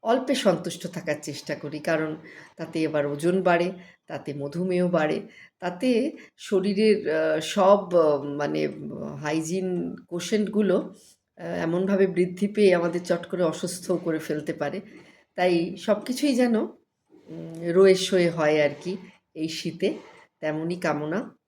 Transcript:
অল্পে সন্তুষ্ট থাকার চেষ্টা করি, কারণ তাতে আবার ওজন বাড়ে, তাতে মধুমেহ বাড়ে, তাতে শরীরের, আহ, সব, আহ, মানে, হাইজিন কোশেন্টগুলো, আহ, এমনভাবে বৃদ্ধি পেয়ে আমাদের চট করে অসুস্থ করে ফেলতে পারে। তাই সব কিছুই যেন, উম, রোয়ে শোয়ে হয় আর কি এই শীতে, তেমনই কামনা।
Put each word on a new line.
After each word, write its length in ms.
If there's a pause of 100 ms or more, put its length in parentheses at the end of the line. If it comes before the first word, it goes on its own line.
অল্পে 340
সন্তুষ্ট 520
থাকার 340
চেষ্টা 340
করি, 240
কারণ 360 (400)
তাতে 320
আবার 180
ওজন 360
বাড়ে, 300 (360)
তাতে 260
মধুমেহ 540
বাড়ে, 340 (380)
তাতে 520 (260)
শরীরের, 760
আহ, 240
সব, 560
আহ, 280
মানে, 440 (540)
হাইজিন 760
কোশেন্টগুলো, 1000 (440)
আহ, 60
এমনভাবে 640
বৃদ্ধি 400
পেয়ে 280
আমাদের 280
চট 220
করে 180
অসুস্থ 480
করে 280
ফেলতে 340
পারে। 280 (540)
তাই 420
সব 260
কিছুই 320
যেন, 200
উম, 1000 (200)
রোয়ে 220
শোয়ে 340
হয় 340
আর 60 (120)
কি 160 (360)
এই 160
শীতে, 480 (420)
তেমনই 360
কামনা। 640 (100)